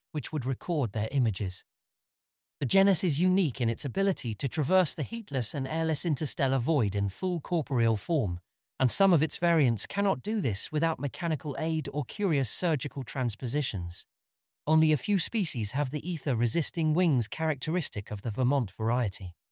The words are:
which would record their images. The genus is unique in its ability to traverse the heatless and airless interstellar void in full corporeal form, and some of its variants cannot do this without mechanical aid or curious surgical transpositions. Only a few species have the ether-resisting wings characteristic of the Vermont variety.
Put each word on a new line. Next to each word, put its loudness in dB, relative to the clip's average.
which -4
would -2
record -2
their -2
images. 0
The -2
genus 4
is 2
unique 2
in 2
its -2
ability -2
to -4
traverse 2
the -4
heatless -4
and -2
airless 0
interstellar 0
void 2
in 0
full -4
corporeal 0
form, 0
and 4
some 6
of 4
its 0
variants 2
cannot -2
do -2
this -2
without 0
mechanical -4
aid -2
or -2
curious 0
surgical -2
transpositions. -4
Only 4
a 4
few 0
species -2
have -2
the -6
ether-resisting 0
wings 4
characteristic -4
of -6
the -2
Vermont 0
variety. -2